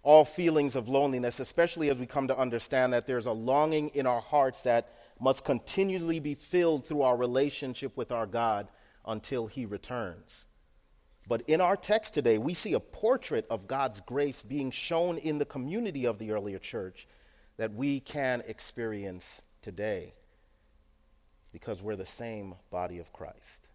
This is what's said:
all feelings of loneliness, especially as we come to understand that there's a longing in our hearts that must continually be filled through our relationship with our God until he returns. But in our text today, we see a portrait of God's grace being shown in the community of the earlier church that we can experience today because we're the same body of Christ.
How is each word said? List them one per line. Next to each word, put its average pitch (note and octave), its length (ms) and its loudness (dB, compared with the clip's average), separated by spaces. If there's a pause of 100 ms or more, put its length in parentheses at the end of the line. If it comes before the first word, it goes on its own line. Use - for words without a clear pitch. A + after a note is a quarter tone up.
all D3+ 220 12
feelings D#3 500 2
of A#2 140 -2
loneliness, C3 500 2
especially D#3+ 500 0
as C3+ 100 2
we B2 80 -6
come C3+ 200 -2
to B2+ 100 2
understand B2+ 560 2
that A#2+ 140 0
there's B2 200 -2
a A#2+ 60 0
longing D3+ 580 2
in C3+ 180 0
our A#2 120 2
hearts C3+ 420 2
that A#2 300 2 (280)
must C3 240 2
continually E3 760 0
be D3 160 -4
filled E3 500 2
through D3 180 0
our B2+ 140 6
relationship B2+ 800 -2
with A#2+ 140 -6
our A#2 160 -2
God A2 400 0 (400)
until A2+ 400 -4
he A#2 200 -8
returns. G2 800 -8 (840)
But A#2 140 0
in D#3+ 180 2
our F3+ 160 4
text - 380 -2
today, A#2+ 240 4
we D3 160 -2
see F#3+ 180 -4
a A2+ 80 2
portrait G#3+ 720 -2
of G2 180 -4
God's B2+ 320 -2
grace C#3 420 -2
being C3 300 -4
shown E3+ 460 -2
in D3+ 200 -2
the D3 60 -8
community C#3+ 640 -4
of A2 120 0
the G#2+ 140 -6
earlier G2+ 260 -4
church F#2+ 480 -10 (520)
that A2 160 -4
we C#3 260 -2
can B2+ 480 -2
experience G#2 960 -8 (180)
today G2+ 540 -6 (1400)
because G2 300 -10
we're G#2+ 120 -6
the F#2+ 120 -10
same G#2+ 480 -12 (160)
body F2+ 280 -6
of E2 140 -16
Christ. - 640 -18